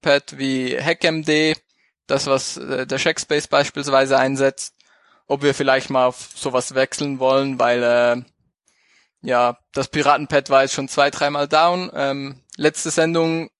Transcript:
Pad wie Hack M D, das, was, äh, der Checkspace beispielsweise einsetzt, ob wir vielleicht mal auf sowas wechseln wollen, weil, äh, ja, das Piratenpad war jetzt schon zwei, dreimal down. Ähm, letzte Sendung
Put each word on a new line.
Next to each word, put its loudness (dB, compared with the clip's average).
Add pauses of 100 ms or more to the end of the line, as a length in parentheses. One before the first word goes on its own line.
Pad 0
wie -2
Hack -2
M 0
D, 2 (520)
das, -2
was, -2
äh, -6
der -4
Checkspace -2
beispielsweise 2
einsetzt, 0 (540)
ob -4
wir 4
vielleicht 0
mal 4
auf -6
sowas -4
wechseln -2
wollen, 0
weil, 2
äh, 2 (1000)
ja, 0 (140)
das -4
Piratenpad 0
war 6
jetzt -2
schon -6
zwei, 0
dreimal -2
down. 2
Ähm, -6 (160)
letzte -2
Sendung 0